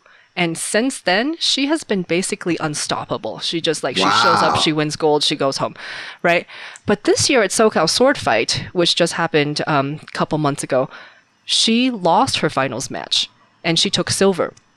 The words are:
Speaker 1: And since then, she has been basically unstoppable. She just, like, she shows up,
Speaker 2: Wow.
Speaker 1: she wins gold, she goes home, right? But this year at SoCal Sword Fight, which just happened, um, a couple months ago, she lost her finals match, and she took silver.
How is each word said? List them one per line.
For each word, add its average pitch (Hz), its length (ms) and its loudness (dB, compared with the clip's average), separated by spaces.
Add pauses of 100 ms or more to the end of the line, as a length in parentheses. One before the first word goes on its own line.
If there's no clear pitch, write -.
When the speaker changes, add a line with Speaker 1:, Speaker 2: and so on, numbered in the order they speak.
(360)
Speaker 1:
And 170 220 -2
since 240 420 -2
then, 240 380 0
she - 280 0
has 302 180 0
been 196 180 -2
basically 180 560 -2
unstoppable. 120 800 -6
She - 220 -4
just, 156 240 -2
like, 135 120 -4
she 92 60 0
shows 101 400 2
up, 156 120 2
Speaker 2:
Wow. - 60 -2
Speaker 1:
she 160 120 2
wins 151 240 -2
gold, 147 260 2
she - 140 0
goes 135 220 0
home, 113 180 -4 (480)
right? 175 200 2 (420)
But - 180 0
this 381 260 2
year 262 140 4
at 185 80 0
SoCal 214 360 2
Sword 262 300 4
Fight, - 540 0
which 175 240 2
just 170 160 2
happened, 151 560 0
um, 147 340 0
a - 40 -20
couple - 320 -4
months 147 260 0
ago, 135 260 0 (540)
she 233 440 2
lost 202 500 2
her 160 120 0
finals 135 400 -2
match, - 400 -4 (320)
and 165 160 0
she 196 120 0
took - 200 -2
silver. 180 420 2 (240)